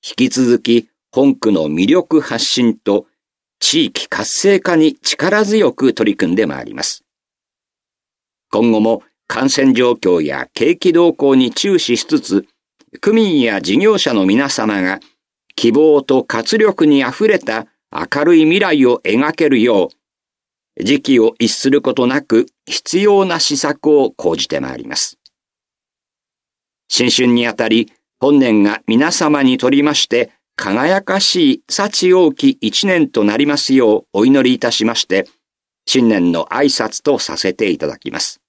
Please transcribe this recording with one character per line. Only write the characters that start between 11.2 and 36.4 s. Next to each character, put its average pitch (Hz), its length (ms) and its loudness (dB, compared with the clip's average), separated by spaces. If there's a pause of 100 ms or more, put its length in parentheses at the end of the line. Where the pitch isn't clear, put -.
に 127 180 2
注 196 260 -2
視 123 180 -2
し - 100 -6
つ 151 140 0
つ、 - 260 -2 (540)
区 208 120 0
民 202 280 2
や 107 200 0
事 92 180 -2
業 208 200 2
者 127 160 -2
の 98 100 2
皆 117 240 2
様 107 340 -4
が 95 180 -4 (540)
希 117 180 0
望 147 300 4
と 131 220 0
活 113 340 -4
力 202 280 2
に 139 180 4
あ 123 60 -4
ふ 214 180 -2
れ 196 100 2
た 113 280 -6 (240)
明 - 340 -6
る 170 120 4
い 156 80 6
未 170 160 2
来 151 260 2
を 123 180 2
描 131 280 0
け 156 180 0
る 127 100 2
よ 104 300 2 (840)
う、 - 80 -8
時 135 180 0
期 131 180 2
を 113 180 2
逸 117 160 -2
す - 160 -2
る 143 120 2
こ 131 100 -2
と 123 140 0
な 135 160 -2
く 113 240 0 (200)
必 - 340 -4
要 202 240 2
な 170 140 -4
施 147 200 -2
策 147 300 -4
を 143 240 4
講 82 240 -4
じ - 120 -8
て 71 120 -4
ま 65 140 -10
い 62 40 -14
り 58 80 -14
ま 71 100 -10
す。 - 220 -8 (1700)
新 123 220 0
春 123 180 0
に 120 180 2
あ 117 80 -6
た 113 140 -4
り、 110 240 0 (260)
本 143 200 2
年 117 240 2
が 104 240 -2
皆 135 260 0
様 151 300 -2
に 127 160 2
と 127 100 0
り 139 140 2
ま 147 120 0
し - 140 -2
て 117 220 -2 (260)
輝 139 460 -2
か 196 160 -4
し 160 360 0
い - 140 -10
幸 185 440 -2
多 180 200 4
き 135 280 0
一 - 260 -4
年 170 220 0
と 107 160 -2
な 104 120 2
り 143 100 0
ま 143 100 -2
す 135 180 -2
よ 110 260 4
う - 120 -20
お 107 140 2
祈 131 240 4
り 127 40 2
い 117 40 -6
た 120 120 -2
し - 140 -4
ま 117 100 -2
し - 140 -6
て、 95 180 -2 (600)
新 123 220 2
年 90 220 2
の 82 160 -4